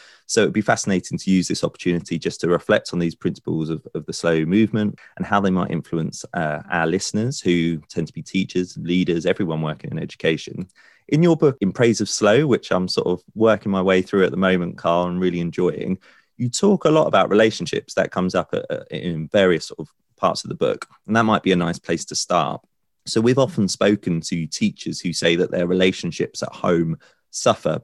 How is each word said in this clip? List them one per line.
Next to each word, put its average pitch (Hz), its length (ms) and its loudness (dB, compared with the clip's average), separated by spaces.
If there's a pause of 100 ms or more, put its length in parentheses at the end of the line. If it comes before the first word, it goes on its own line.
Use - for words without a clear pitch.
(300)
So 110 120 2
it'd 98 100 2
be 107 80 0
fascinating 98 580 -2
to - 120 -2
use 92 180 4
this - 160 -4
opportunity 87 540 -4
just - 220 -6
to 82 80 -2
reflect 87 440 0
on 90 80 -2
these 85 140 -2
principles 80 540 -6
of, 78 260 -8
of 76 120 -8
the - 60 -10
slow 82 320 0
movement 104 540 0 (180)
and - 100 -6
how 101 140 2
they 98 100 2
might 90 220 0
influence, - 520 -6 (100)
uh, 76 360 -4
our 82 160 0
listeners, 104 540 -2
who 85 380 0 (100)
tend 82 180 -6
to - 60 -14
be 80 100 -14
teachers, - 560 -4
leaders, 85 480 0
everyone 82 340 -2
working 78 300 -6
in 76 80 -6
education. - 680 -4 (400)
In 156 140 2
your 170 140 6
book, 147 240 2
In 95 120 0
Praise 117 280 4
of 101 80 -2
Slow, 113 380 4
which - 240 0
I'm 92 160 0
sort - 220 -2
of 90 140 -2 (120)
working 107 380 2
my 95 100 2
way 92 200 4
through 95 220 2
at 87 60 2
the 67 60 -6
moment, 92 420 0
Carl, 87 300 2
and 90 120 -4
really 87 200 0
enjoying, 87 580 -2 (380)
you 123 120 -2
talk 196 360 2
a 160 60 6
lot 156 180 4
about 98 200 4
relationships. - 680 2
That - 180 0
comes 92 240 -2
up - 180 -4
at, - 160 -4
at, - 220 -8
in 80 360 -6
various 92 380 2
sort - 140 -14
of 76 80 -12 (280)
parts - 280 -2
of - 40 -14
the - 60 -8
book, - 320 -2 (220)
and 107 80 2
that 113 80 4
might 110 180 2
be 92 100 2
a 90 40 4
nice 85 240 -2
place - 240 -4
to - 100 -12
start. - 460 -2 (440)
So - 160 -2
we've 123 180 2
often 107 280 0
spoken 98 560 0
to 82 240 -4
teachers - 540 -4
who 87 120 -4
say 85 220 2
that 87 160 0
their 87 160 0
relationships 92 720 -2
at - 120 -8
home 85 460 0 (320)
suffer 80 540 -2